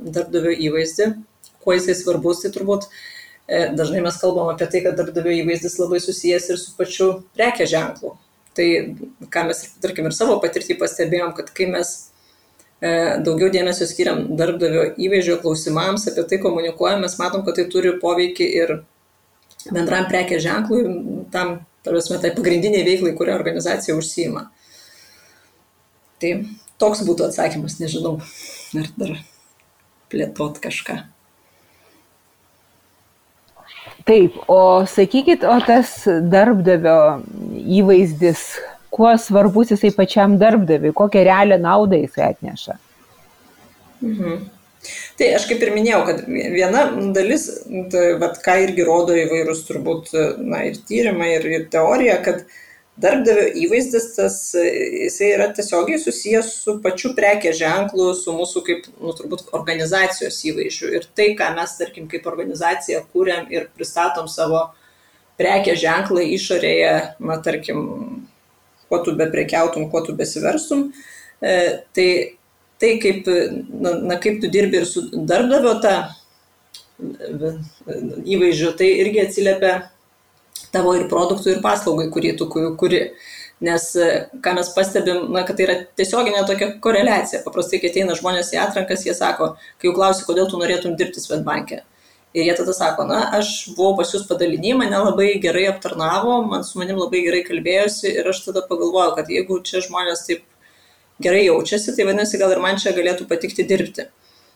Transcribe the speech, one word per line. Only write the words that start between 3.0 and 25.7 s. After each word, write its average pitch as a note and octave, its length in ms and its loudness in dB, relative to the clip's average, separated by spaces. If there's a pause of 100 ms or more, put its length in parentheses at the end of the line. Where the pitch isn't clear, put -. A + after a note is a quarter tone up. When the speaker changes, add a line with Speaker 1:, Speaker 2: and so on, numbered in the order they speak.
Speaker 1:
e, E3+ 220 0 (100)
dažnai E3 240 0
mes E3+ 160 -4
kalbam F3 320 0
apie E3 200 -4
tai, F3+ 120 0
kad F3+ 160 0
darbdavio E3+ 440 -2
įvaizdis E3+ 360 -4
labai F3 240 0
susijęs F3 480 -2
ir F3 80 -4
su - 200 -14
pačiu F#3+ 320 0 (280)
prekės A3+ 320 0
ženklu. - 460 -4 (420)
Tai E3+ 100 2 (600)
ką E3+ 160 -2
mes, - 160 -6 (200)
tarkim, D#3+ 280 -4
ir D#3+ 80 -6
savo A3+ 240 2
patirtį E3+ 400 -4
pastebėjom, E3+ 560 -2
kad - 160 -14
kai F#3 160 -2
mes, F3+ 240 -4 (880)
e, E3+ 80 -2 (320)
daugiau E3 320 2
dėmesio F3+ 320 0
skiriam - 480 -2
darbdavio E3 640 0
įvaizdžio F3+ 440 0
klausimams, E3+ 680 -2
apie E3+ 160 -2
tai F#3+ 160 -2
komunikuojam, F3 640 0
mes F3 160 -8
matom, F#3+ 240 -4
kad E3+ 80 -2
tai F3+ 160 -2
turi F3+ 320 2
poveikį F3 480 0 (120)
ir D#3 180 -2 (920)
bendram F3+ 380 0
prekės F3+ 340 0
ženklui, G#3+ 400 0 (480)
tam, F3+ 260 -4 (240)
ta - 100 -4
prasme, E3+ 280 -2
tai E3+ 160 -2
pagrindiniai F3 500 2
veiklai, F3+ 300 2
kurią E3+ 220 0
organizacija E3+ 580 -4
užsiima. - 520 -6 (1700)